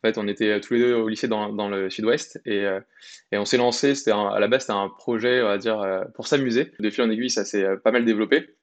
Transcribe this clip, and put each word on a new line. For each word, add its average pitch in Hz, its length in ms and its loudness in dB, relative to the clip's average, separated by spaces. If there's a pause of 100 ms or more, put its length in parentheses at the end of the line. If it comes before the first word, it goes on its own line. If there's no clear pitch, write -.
En 113 60 2
fait, 110 80 0
on 104 120 -4
était, 104 200 0
euh, 104 120 2
tous - 120 -6
les 120 80 4
deux 123 140 4
au 113 140 0
lycée 110 200 -4
dans, 107 240 -2
dans 104 160 -4
le 98 220 -4
sud-ouest 117 560 -2
et, 101 180 -2
euh, 95 160 -2 (520)
et 104 40 -2
on 101 80 -2
s'est 123 140 0
lancé. 123 360 2
C'était 113 180 0
un, 104 160 2
à 104 120 0
la 104 80 2
base, 131 140 2
c'était 113 100 -6
un 98 160 -2
projet, 123 540 0
on 110 60 2
va 101 100 0
dire, 110 220 -2
euh, 95 240 -2 (100)
pour - 120 -10
s'amuser. 135 520 0
De 104 100 0
fil 120 160 0
en 113 60 2
aiguille, 117 180 -2
ça 107 160 -2
s'est, 101 180 -2
euh, 95 140 0
pas 110 140 2
mal 120 160 2
développé. 110 560 2